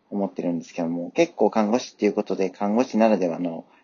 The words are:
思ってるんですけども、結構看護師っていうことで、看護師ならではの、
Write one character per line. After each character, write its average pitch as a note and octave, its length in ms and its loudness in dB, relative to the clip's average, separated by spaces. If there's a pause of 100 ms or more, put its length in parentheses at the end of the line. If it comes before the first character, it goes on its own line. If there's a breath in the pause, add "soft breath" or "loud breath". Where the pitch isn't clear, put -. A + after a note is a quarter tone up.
(100)
思 G2+ 160 -2
っ F#2 60 -14
て - 100 -6
る F2 100 -2
ん F2 60 -4
で D#2+ 60 -8
す - 100 -20
け F2+ 80 -6
ど E2 60 -2
も、 E2+ 240 -6
結 E3 220 2
構 G#2 160 2
看 G#2+ 200 2
護 A#2+ 80 2
師 - 160 -10
っ - 20 -20
て - 80 0
い G#2 60 4
う - 20 0
こ G#2 100 0
と F#2+ 140 -4
で、 F#2+ 140 0
看 G#2 240 -2
護 B2 100 4
師 A#2+ 140 -2
な A2 100 6
ら G#2+ 80 4
で F2+ 120 0
は D#2+ 100 -4
の、 E2 260 -6 (200 soft breath)